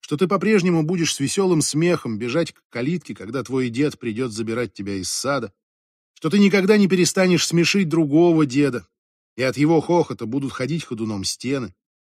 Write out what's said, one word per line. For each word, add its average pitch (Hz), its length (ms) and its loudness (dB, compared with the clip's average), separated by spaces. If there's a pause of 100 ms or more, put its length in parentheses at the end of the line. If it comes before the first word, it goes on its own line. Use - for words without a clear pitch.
Что 147 140 -6
ты 180 100 0
по-прежнему 185 540 2
будешь 165 320 -2
с - 40 -12
весёлым 165 440 0
смехом 151 560 -2
бежать 123 340 -4
к - 160 -20
калитке, 131 460 -6
когда 117 280 -10
твой 127 280 -4
дед 135 280 -2
придёт 117 340 -6
забирать 113 420 -6
тебя 98 220 -8
из 92 140 -8
сада. 127 400 -4 (640)
Что - 160 -6
ты 202 100 2
никогда 202 380 6
не 202 120 4
перестанешь 180 580 2
смешить 170 420 2
другого 160 560 4
деда, 127 420 0 (480)
и 120 80 -4
от 127 140 -2
его 151 240 4
хохота 135 460 0
будут 131 260 -4
ходить 139 320 -4
ходуном 107 400 -6
стены. 127 500 -6 (380)